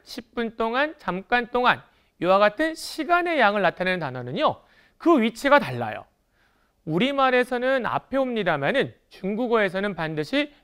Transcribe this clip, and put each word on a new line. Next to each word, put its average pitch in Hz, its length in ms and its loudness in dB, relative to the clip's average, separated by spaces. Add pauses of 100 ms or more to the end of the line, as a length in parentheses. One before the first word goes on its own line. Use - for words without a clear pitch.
십 - 300 -16
분 226 220 -4
동안, 254 420 -2
잠깐 196 500 -2
동안 240 340 2 (380)
이와 185 180 4
같은 254 360 2
시간의 339 640 -2
양을 208 220 2
나타내는 180 360 -2
단어는요. 143 640 -4 (380)
그 320 220 4
위치가 262 380 2
달라요. 120 460 -4 (800)
우리말에서는 254 1000 0
앞에 - 320 -4
옵니다마는 196 800 0 (140)
중국어에서는 208 840 -2
반드시 160 580 -4 (120)